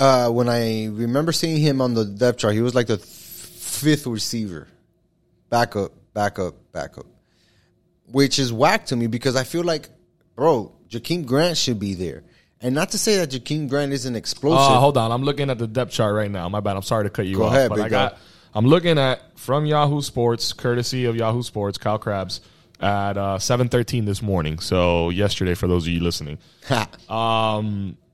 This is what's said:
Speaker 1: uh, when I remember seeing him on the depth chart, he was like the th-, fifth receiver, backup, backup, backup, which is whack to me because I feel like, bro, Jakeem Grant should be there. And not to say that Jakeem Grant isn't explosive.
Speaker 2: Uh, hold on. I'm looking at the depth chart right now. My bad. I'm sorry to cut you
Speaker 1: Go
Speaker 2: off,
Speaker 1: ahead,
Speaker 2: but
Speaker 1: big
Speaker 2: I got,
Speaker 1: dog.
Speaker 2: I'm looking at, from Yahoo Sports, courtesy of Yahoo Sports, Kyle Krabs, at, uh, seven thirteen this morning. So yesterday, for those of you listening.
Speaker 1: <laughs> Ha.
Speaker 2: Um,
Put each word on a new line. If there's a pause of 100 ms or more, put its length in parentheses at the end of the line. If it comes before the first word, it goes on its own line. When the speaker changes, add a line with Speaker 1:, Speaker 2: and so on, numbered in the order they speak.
Speaker 1:
uh,
when
I
remember
seeing
him
on
the
depth
chart,
he
was
like
the
th-,
fifth
receiver, (840)
backup, (220)
backup, (160)
backup, (1040)
which
is
whack
to
me
because
I
feel
like, (460)
bro, (180)
Jakeem
Grant
should
be
there. (380)
And
not
to
say
that
Jakeem
Grant
isn't
explosive.
Speaker 2:
Uh,
hold
on.
I'm
looking
at
the
depth
chart
right
now.
My
bad.
I'm
sorry
to
cut
you
Speaker 1:
Go
Speaker 2:
off,
Speaker 1:
ahead,
Speaker 2:
but
Speaker 1:
big
Speaker 2:
I
got,
Speaker 1:
dog. (360)
Speaker 2:
I'm
looking
at,
from
Yahoo
Sports,
courtesy
of
Yahoo
Sports,
Kyle
Krabs, (400)
at,
uh,
seven
thirteen
this
morning.
So
yesterday,
for
those
of
you
listening.
Speaker 1:
<laughs> (200)
Ha.
Speaker 2:
Um, (180)